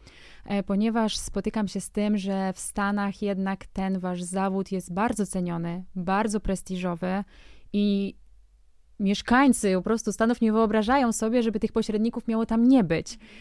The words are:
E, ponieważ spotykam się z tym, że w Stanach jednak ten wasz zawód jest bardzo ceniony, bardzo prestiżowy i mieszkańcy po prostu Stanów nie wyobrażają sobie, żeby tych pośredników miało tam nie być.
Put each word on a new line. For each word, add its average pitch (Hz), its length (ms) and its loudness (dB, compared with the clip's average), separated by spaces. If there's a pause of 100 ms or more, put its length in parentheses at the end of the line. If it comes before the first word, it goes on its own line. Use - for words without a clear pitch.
(460)
E, 202 180 -2
ponieważ 220 540 0
spotykam 208 500 -4
się 190 140 -6
z - 80 -14
tym, 208 280 0
że 190 360 -2
w - 60 -14
Stanach 202 640 -2
jednak 190 440 -2
ten 190 340 -2
wasz 180 240 -4
zawód 190 480 -2
jest 180 220 -6
bardzo 214 320 0
ceniony, 175 580 -4 (120)
bardzo 202 440 0
prestiżowy 185 840 -4 (500)
i 202 420 0 (840)
mieszkańcy 214 760 4
po 185 80 2
prostu 220 300 -2
Stanów 226 300 0
nie 220 100 4
wyobrażają 226 600 2
sobie, 226 320 0
żeby 220 160 -2
tych 214 120 0
pośredników 226 560 -2
miało 226 180 0
tam 233 220 4
nie 262 160 8
być. - 340 -2 (240)